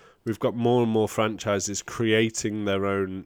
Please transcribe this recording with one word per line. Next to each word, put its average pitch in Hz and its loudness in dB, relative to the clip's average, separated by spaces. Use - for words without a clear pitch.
We've 113 -4
got 117 -2
more 120 4
and 113 0
more 110 2
franchises 104 -2
creating 110 0
their 98 0
own 95 -2